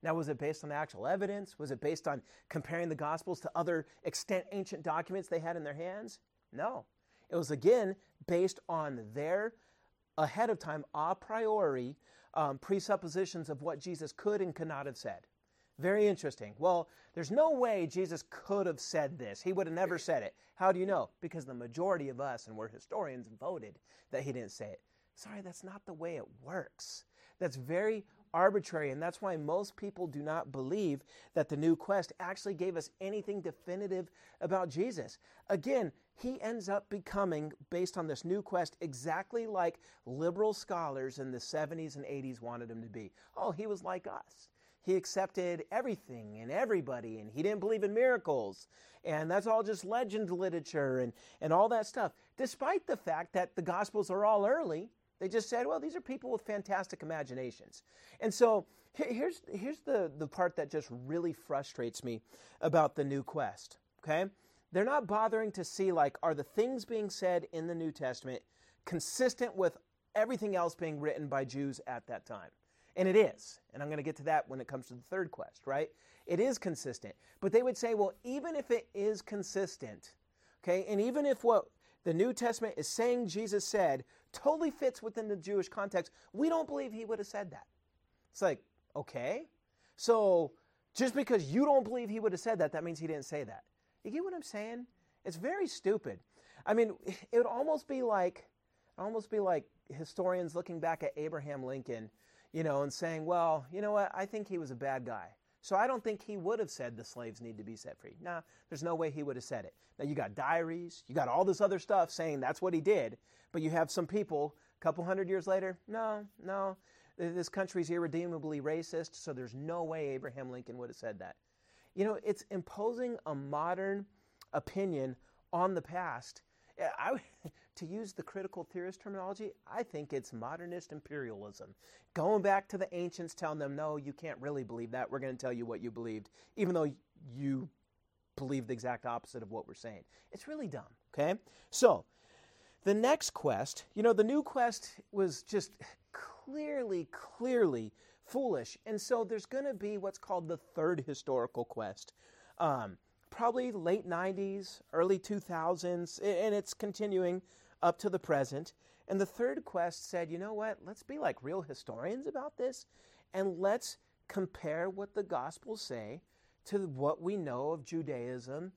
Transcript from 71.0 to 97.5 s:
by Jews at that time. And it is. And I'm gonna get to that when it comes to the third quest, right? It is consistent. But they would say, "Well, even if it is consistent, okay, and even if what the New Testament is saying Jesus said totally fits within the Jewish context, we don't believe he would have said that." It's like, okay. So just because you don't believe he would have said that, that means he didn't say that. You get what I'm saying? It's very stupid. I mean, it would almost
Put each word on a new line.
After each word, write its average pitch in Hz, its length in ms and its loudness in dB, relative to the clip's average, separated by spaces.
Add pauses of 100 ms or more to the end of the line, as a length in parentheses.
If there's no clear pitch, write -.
by 135 180 0
Jews 135 420 -4
at 123 200 -8
that 110 180 -10
time. 98 240 -12 (460)
And 185 120 4
it 185 80 6
is. - 460 4 (120)
And 139 80 -8
I'm 147 80 -4
gonna 151 140 -4
get 156 140 -4
to 147 60 -14
that 151 260 2
when 131 100 -8
it 123 80 -8
comes 131 200 -8
to 127 80 -14
the 123 140 -18
third 185 220 -2
quest, - 360 -12
right? 139 220 0 (360)
It 170 140 0
is 247 180 4
consistent. 131 580 -6 (240)
But 190 120 0
they 233 120 8
would 254 140 2
say, 233 160 0
"Well, 208 200 4 (100)
even 285 320 -4
if 277 160 -2
it 240 220 0
is 202 280 0
consistent, 190 960 -6 (480)
okay, 180 220 2
and 202 140 0
even 254 260 2
if 277 180 2
what 233 220 8 (380)
the 170 100 2
New 214 200 4
Testament 233 440 0
is 151 100 -4
saying 247 400 2
Jesus 202 380 0
said 156 380 4 (280)
totally 311 400 2
fits 262 320 -2
within 220 240 -4
the 208 80 0
Jewish 190 340 0
context, 196 420 -2 (220)
we 277 160 4
don't 330 180 2
believe 277 240 -4
he 220 140 -8
would 214 140 -2
have 202 80 -4
said 202 240 -6
that." - 160 -16 (640)
It's - 100 -6
like, 175 220 4 (320)
okay. 147 520 -4 (480)
So 190 580 6 (420)
just 247 180 2
because 220 400 2
you 254 120 6
don't 277 180 8
believe 226 260 -4
he 214 100 -2
would 214 120 2
have 180 100 -4
said 226 180 0
that, 156 120 4
that 160 120 -4
means 170 160 -4
he 160 60 -6
didn't 151 200 -4
say 147 180 -4
that. 101 200 -12 (400)
You 208 80 -8
get 311 120 -2
what 370 100 -4
I'm 339 100 -8
saying? 226 420 -8 (400)
It's 170 120 -6
very 320 300 0
stupid. 190 520 0 (460)
I 208 80 4
mean, 220 200 6 (120)
it - 320 0
would 240 80 8
almost 285 420 0